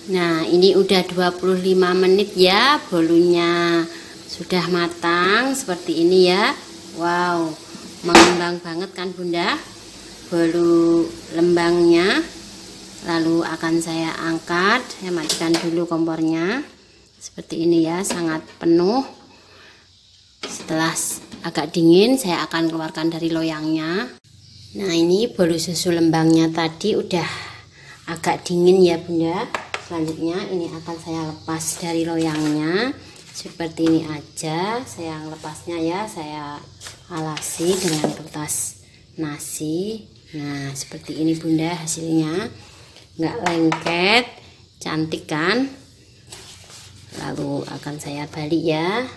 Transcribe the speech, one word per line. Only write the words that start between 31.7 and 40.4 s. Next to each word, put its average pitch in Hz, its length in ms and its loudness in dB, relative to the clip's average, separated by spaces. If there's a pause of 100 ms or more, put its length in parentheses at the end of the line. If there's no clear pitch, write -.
dari 165 240 -2
loyangnya. 160 880 0 (400)
Seperti 165 560 -4
ini 160 160 4
aja 160 800 -6
saya 160 400 -10
lepasnya 156 560 -10
ya, 175 240 -2
saya 151 560 -10 (480)
alasi 160 720 -4
dengan 156 320 -2
kertas - 720 -8 (320)
nasi. 160 880 -6 (320)
Nah, 143 340 -8